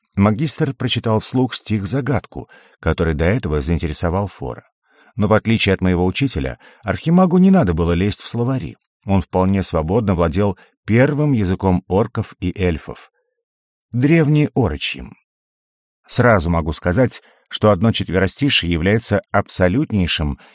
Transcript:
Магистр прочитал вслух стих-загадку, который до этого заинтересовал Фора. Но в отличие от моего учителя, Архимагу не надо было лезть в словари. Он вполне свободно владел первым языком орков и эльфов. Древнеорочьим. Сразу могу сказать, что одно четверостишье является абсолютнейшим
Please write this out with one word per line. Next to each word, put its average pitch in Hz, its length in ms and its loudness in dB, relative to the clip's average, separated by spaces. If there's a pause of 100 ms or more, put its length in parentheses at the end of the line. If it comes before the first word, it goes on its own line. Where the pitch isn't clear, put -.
(160)
Магистр 120 580 0
прочитал 113 460 -2
вслух 127 360 -2
стих-загадку, 110 920 -6 (300)
который 80 360 0
до 78 100 0
этого 76 360 -2
заинтересовал 85 680 -2
Фора. - 380 -12 (500)
Но 101 120 0
в 98 60 2
отличие 107 400 2
от - 80 -2
моего 90 240 2
учителя, 80 540 -4 (240)
Архимагу 170 560 2
не 190 120 6
надо 131 220 4
было 82 200 0
лезть 95 280 -2
в - 60 -12
словари. 120 500 -4 (280)
Он 98 160 2
вполне 95 420 0
свободно 87 500 0
владел 87 440 0 (280)
первым 143 460 2
языком 95 560 0
орков - 520 -2
и - 160 -4
эльфов. 82 560 -6 (800)
Древнеорочьим. 143 1200 0 (920)
Сразу 107 420 2
могу 82 240 0
сказать, 107 480 -2 (280)
что - 220 2
одно 101 200 2
четверостишье 92 800 0
является 98 500 0 (100)
абсолютнейшим 90 1080 0 (160)